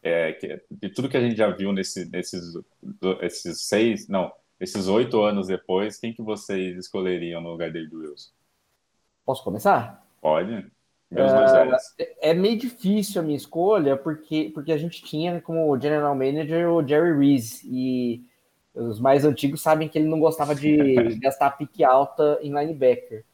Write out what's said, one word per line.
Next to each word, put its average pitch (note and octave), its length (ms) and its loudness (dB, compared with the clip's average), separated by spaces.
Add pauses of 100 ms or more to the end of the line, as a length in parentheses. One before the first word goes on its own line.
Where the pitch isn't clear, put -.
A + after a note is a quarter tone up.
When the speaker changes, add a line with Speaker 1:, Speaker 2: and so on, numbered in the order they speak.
Speaker 1:
é, E2 300 0
que, - 360 -12
de F#2+ 200 -10
tudo C3+ 200 -6
que C3 80 -2
a B2+ 40 2
gente A#2 160 0
já G#2+ 120 4
viu G2 220 -4
nesse, F#2 400 -6
nesses, F2 420 -8 (300)
do, F#2+ 400 -4
esses - 420 -8
seis, G#2+ 440 0
não, F#2+ 220 -4 (280)
esses F#2 280 -6
oito A#2 340 2
anos G2+ 260 0
depois, F#2+ 500 -4
quem A2+ 160 -10
que A2+ 80 -16
vocês G2 560 -6
escolheriam F2+ 640 -6
no E2+ 100 -12
lugar E2 200 -8
dele, D#2+ 240 -10
Wilson? D#2 360 -16 (920)
Speaker 2:
Posso B2+ 180 -4
começar? A#2 600 0 (160)
Speaker 1:
Pode. F2 460 0 (420)
Meus C3 220 2
Speaker 2:
É, C3 40 4
Speaker 1:
mais C3 160 6
velhos. C3 300 6 (180)
Speaker 2:
é, - 300 -2
é E3 40 4
meio G3+ 240 2
difícil G#3 640 -2
a E3+ 60 -2
minha D3 120 -2
escolha, E3 600 2
porque, D#3 560 -6
porque D3+ 180 -6
a D#3 60 0
gente E3 260 -8
tinha E3 380 -4
como D#3+ 380 0
general D3 360 0
manager D3+ 560 0
o D#3+ 160 2
Jerry D#3 300 4
Reese, C#3 500 2
e B2+ 560 -4 (520)
os A#2 240 -6
mais C3+ 260 4
antigos C#3+ 360 0
sabem D#3+ 280 2
que - 80 -4
ele D#3 100 2
não D#3 120 0
gostava D3+ 340 2
de D3 220 2
Speaker 1:
<laughs> B2+ 440 4
Speaker 2:
gastar C3+ 320 2
pique - 320 -4
alta C#3+ 580 4
em D3+ 120 -8
linebacker. C3 680 0 (100)